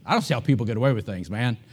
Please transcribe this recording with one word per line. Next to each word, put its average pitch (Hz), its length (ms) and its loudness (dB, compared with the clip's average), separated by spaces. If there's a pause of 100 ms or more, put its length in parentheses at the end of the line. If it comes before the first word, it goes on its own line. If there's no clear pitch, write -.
I - 60 0
don't 220 100 4
see 147 120 -2
how 120 60 0
people 120 260 2
get 113 100 -2
away 131 160 4
with 107 140 -2
things, 90 240 -8
man. 117 260 -2 (160)